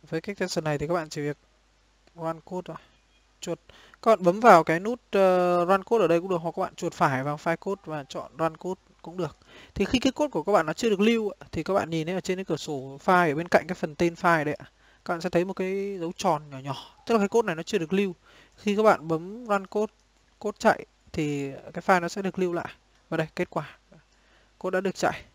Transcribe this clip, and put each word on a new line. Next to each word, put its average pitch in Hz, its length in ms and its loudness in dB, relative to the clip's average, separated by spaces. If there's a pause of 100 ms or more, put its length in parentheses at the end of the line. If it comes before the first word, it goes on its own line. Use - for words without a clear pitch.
(100)
Với 160 100 -6
cái 202 120 -10
extension 180 320 -4
này 151 140 -2
thì 190 80 -4
các 175 80 -2
bạn 160 140 -4
chỉ 151 140 -8
việc 147 140 -4 (760)
run 165 260 -8
code 180 260 -10
thôi. 160 100 -14 (640)
Chuột, 170 180 -6 (440)
các 226 80 4
bạn 185 120 6
bấm 185 180 4
vào 185 240 10
cái 165 160 0
nút, 233 200 -6 (100)
ờ, 180 540 4
run 190 200 2
code 226 200 2
ở 160 40 2
đây 170 120 4
cũng 190 100 -8
được, 180 120 2
hoặc 165 140 -4
các 190 60 -4
bạn - 120 -6
chuột 170 180 -6
phải 135 320 0
vào 147 120 -4
file 165 200 -2
code 196 280 -8
và 151 200 -10
chọn - 320 -12
run 160 200 -2
code 180 240 -8 (220)
cũng 170 140 -14
được. 165 200 -6 (380)
Thì 202 100 0
khi 240 140 0
cái 262 140 2
code 294 180 -2
của - 120 -2
các 202 100 0
bạn 165 140 4
nó 156 60 -4
chưa 233 180 -2
được 190 100 0
lưu 220 300 2
ạ, - 220 -18
thì 160 100 -4
các 190 120 -2
bạn 190 160 0
nhìn 160 160 -2
thấy 180 80 -4
ở 180 60 -2
trên 185 180 -4
cái 190 60 -8
cửa 160 120 -4
sổ 139 480 -10
file 175 280 4
ở - 20 0
bên 156 140 -4
cạnh 165 180 4
cái 180 80 -6
phần 156 200 -6
tên 170 200 0
file 165 300 2
đấy 147 100 -2
ạ, - 120 -14 (380)
các 175 100 -4
bạn 165 60 -6
sẽ 180 100 -4
thấy 175 140 2
một 190 100 -6
cái 196 460 -4
dấu 165 160 -6
tròn 156 340 -2
nhỏ 135 80 -14
nhỏ, 135 380 -12 (100)
tức 233 80 2
là 226 40 4
cái 196 100 2
code 233 180 2
này 165 100 -4
nó 165 60 -10
chưa 208 160 -2
được 160 140 -2
lưu. 190 220 0 (420)
Khi 202 200 0
các 214 60 2
bạn 196 260 6
bấm 190 380 -4
run 196 200 0
code, 214 260 -4 (460)
code 208 200 -8
chạy - 280 2 (260)
thì 143 400 -4
cái - 340 -12
file 185 140 4
nó 170 80 -4
sẽ 202 140 -8
được 190 160 -6
lưu 180 140 -2
lại. - 200 -8 (360)
Và 160 80 -4
đây, 160 100 0 (100)
kết 175 140 -4
quả, - 280 -8 (800)
code 185 160 -6
đã 185 60 0
được 190 140 -4
chạy. - 280 -2 (120)